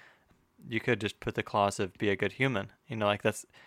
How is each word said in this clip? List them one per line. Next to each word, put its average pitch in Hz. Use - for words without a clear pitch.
you 113
could 117
just 104
put -
the 110
clause 101
of 95
"be 104
a 98
good 101
human." 117
You 120
know, 107
like, 101
that's, -